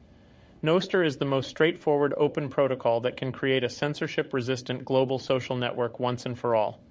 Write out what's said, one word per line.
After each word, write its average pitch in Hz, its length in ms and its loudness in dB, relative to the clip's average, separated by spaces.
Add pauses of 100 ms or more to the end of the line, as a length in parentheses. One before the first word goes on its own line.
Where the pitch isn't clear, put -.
(640)
Nostr 180 420 4
is 139 120 0
the 143 80 -2
most 135 260 0
straightforward 151 640 2
open 147 320 0
protocol 127 520 2
that 120 140 -2
can 131 160 -4
create 131 320 0
a 123 60 0
censorship-resistant 131 1120 -4
global 131 360 2
social 127 360 -2
network 120 440 -2
once 123 260 -2
and 123 100 -6
for 120 200 0
all. 107 240 2 (120)